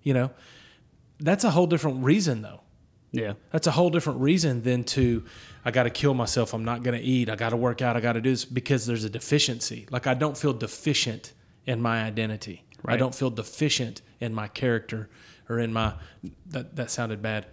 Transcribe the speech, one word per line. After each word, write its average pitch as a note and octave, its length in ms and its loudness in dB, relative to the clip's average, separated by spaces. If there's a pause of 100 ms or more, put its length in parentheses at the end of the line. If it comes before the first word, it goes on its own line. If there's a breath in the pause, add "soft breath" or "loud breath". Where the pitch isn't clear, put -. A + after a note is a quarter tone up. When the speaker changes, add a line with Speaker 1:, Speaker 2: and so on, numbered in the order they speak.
Speaker 1:
You C#3 100 2
know, B2+ 180 2 (880 loud breath)
that's F#3 240 2
a G3+ 60 4
whole E3+ 160 6
different D3 360 0
reason, C#3+ 380 4
though. - 200 -14 (500)
Speaker 2:
Yeah. G#2+ 220 -2 (180)
Speaker 1:
That's D#3+ 160 2
a D#3 40 4
whole E3+ 200 4
different D3+ 280 0
reason C#3 440 2
than B2 220 2
to, A#2+ 380 2 (400 loud breath)
"I B2 80 0
gotta A#2+ 200 4
kill C#3+ 240 2
myself. A#2 380 0
I'm A2+ 120 -4
not A#2+ 180 -4
gonna A#2+ 180 -2
eat. B2 280 2
I A2 60 -2
gotta A2+ 200 0
work A#2+ 260 0
out. A#2+ 140 2
I A#2 60 2
gotta A#2 180 0
do B2+ 120 2
this," B2 140 0
because B2 420 0
there's A#2 180 0
a G#2+ 40 -2
deficiency. A#2+ 800 -2
Like, B2 180 -4
I B2+ 80 4
don't C#3+ 220 0
feel C#3+ 160 2
deficient A#2 760 -2 (340 soft breath)
in A#2 160 -2
my A2+ 220 2
identity. G#2+ 600 -6 (180)
I - 80 -2
Speaker 2:
Right. A#2 80 2
Speaker 1:
don't B2+ 160 0
feel C3 140 0
deficient A2+ 720 -2 (180 soft breath)
in A#2 140 -4
my G#2+ 140 -4
character A2+ 600 -2 (400 loud breath)
or A#2 120 -2
in A#2 120 -2
my, A2+ 220 0 (540 loud breath)
that, D3 300 -10
that B2 140 -6
sounded A2 300 -4
bad. G#2+ 320 -4